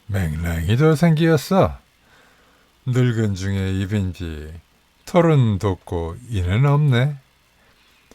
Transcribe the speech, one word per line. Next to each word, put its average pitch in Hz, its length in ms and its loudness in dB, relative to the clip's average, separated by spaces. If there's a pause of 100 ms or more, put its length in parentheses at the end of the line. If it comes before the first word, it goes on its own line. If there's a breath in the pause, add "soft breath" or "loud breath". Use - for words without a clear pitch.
맹랑이도 85 880 0
생기었어. 160 840 2 (1080 soft breath)
늙은 117 480 0
중에 95 380 -2
입인지 90 800 -4 (500)
털은 143 540 2
돋고 85 580 -4 (140)
이는 98 340 0
없네. 143 540 2 (960 soft breath)